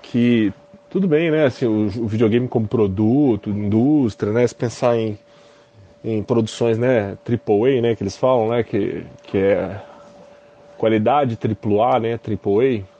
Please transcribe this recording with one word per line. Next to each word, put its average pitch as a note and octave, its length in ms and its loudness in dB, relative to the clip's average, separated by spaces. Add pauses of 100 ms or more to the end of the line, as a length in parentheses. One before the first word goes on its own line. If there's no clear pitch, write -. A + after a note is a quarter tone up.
que A#2+ 520 0 (360)
tudo G3 200 -2
bem, D#3+ 200 2
né, D#3 160 2
assim, B2+ 200 -2
o, G#2+ 220 0
o A2+ 200 -6
videogame A2+ 400 0
como A2+ 180 -2
produto, A2 840 0
indústria, G#2+ 800 0
né, A#2 160 2
se - 80 -6
pensar A#2+ 400 -2
em, A2 240 -4 (840)
em G#2+ 220 -4
produções, A2+ 540 0
né, A2+ 480 0
triple A#2+ 520 0
A, A#2 40 0
né, A#2 140 2
que - 60 -10
eles G2 140 -6
falam, B2+ 320 0
né, A#2 160 -2
que, F2+ 420 -4 (180)
que - 140 -4
é F#2+ 440 0 (960)
qualidade A2+ 580 2
triple G#2+ 460 -2
A, B2+ 180 2
né, A2+ 180 -4
triple G#2+ 680 0
A - 140 -20